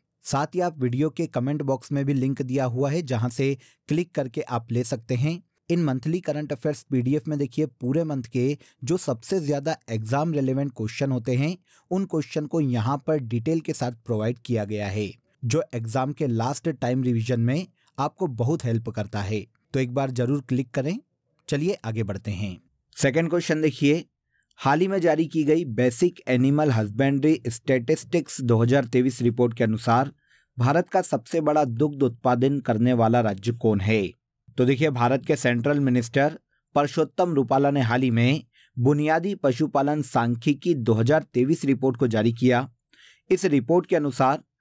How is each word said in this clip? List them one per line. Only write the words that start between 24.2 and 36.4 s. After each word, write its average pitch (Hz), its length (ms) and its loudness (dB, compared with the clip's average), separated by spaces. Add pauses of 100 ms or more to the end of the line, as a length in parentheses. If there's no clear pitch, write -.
हाल 147 220 2
ही 190 60 4
में 196 140 -2
जारी 160 240 2
की 156 180 -2
गई 156 240 2
बेसिक 123 600 0
एनिमल 139 440 4
हस्बैंड्री 135 760 2
स्टैटिस्टिक्स 135 920 -2
दो 120 160 4
हज़ार 123 280 4
तेईस 127 360 0
रिपोर्ट 120 320 2
के 120 100 -2
अनुसार 117 480 2 (460)
भारत 143 320 2
का - 120 2
सबसे - 400 -2
बड़ा 151 240 2
दुग्ध 139 380 0
उत्पादन 123 560 2
करने 120 340 2
वाला 117 280 4
राज्य 104 320 -2
कौन 110 280 2
है? 104 260 2 (500)
तो 127 80 2
देखिए, 139 240 2
भारत 120 360 0
के 156 100 2
सेंट्रल 131 440 0
मिनिस्टर 135 580 0 (380)